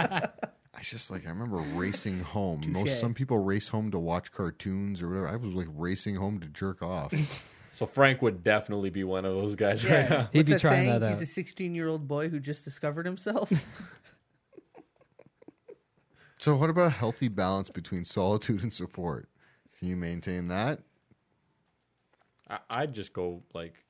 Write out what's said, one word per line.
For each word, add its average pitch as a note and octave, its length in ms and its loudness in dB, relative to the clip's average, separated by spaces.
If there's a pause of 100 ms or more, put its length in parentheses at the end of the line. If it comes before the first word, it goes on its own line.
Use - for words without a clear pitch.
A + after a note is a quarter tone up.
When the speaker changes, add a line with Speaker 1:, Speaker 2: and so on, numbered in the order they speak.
(720)
Speaker 1:
I - 80 -16
just, - 300 -8
like, F2+ 140 -8
I E2 40 -8
remember G#2 280 -4
racing F2+ 640 -2
home. F2+ 420 -2
Speaker 2:
Touche. D#2 100 -2
Speaker 1:
Most, G#2 280 0
some A#2 140 0
people B2+ 260 2
race G2 280 2
home G#2+ 240 -2
to F#2+ 80 0
watch E2+ 320 -2
cartoons F#2+ 720 -4
or F2 80 -4
whatever. F#2 180 -2
I G2 80 -4
was, A2+ 180 -4
like, F2+ 200 -2
racing F#2 420 -2
home G2 240 -2
to E2 80 -10
jerk F#2 340 -6
off. E2 320 -4
Speaker 3:
<laughs> - 400 -4 (240)
So - 80 0
Frank C3+ 380 4
would F#2+ 200 2
definitely G#2 460 2
be F#2+ 140 -4
one F#2 200 -2
of F#2+ 120 0
those G#2 180 -2
guys G#2+ 300 2
Speaker 2:
Yeah. C#3+ 180 6
Speaker 3:
right C3+ 80 2
now. D#3 80 4 (160)
Speaker 4:
He'd D3 60 6
Speaker 2:
What's D3+ 80 6
Speaker 4:
be D3+ 60 8
Speaker 2:
that F#3 80 4
Speaker 4:
trying C3+ 260 6
Speaker 2:
saying? A#2+ 120 4
Speaker 4:
that A2 100 2
Speaker 2:
He's G#2 80 0
Speaker 4:
out. - 40 -2
Speaker 2:
a E3 60 -4
sixteen-year-old E3 800 -4
boy D3 220 0
who D#3+ 100 -4
just C#3+ 260 -8
discovered D3 400 -4
himself. G#3 460 -2
<laughs> - 520 -2 (2250)
Speaker 1:
So D3+ 160 4
what D3+ 140 4
about F3 180 6
a - 40 6
healthy A#2 360 0
balance F#2+ 420 2
between F2 360 -6
solitude G#2 580 2
and A#2+ 100 -2
support? E2+ 560 -6 (480)
Can F2+ 120 -6
you F#2 60 -2
maintain F2 520 -4
that? G#2+ 320 -2 (1700)
Speaker 3:
I, G#2 100 -8 (100)
I'd C3 240 -2
just G#2 200 -10
go, F2 300 -4 (100)
like, E2+ 220 -10 (140)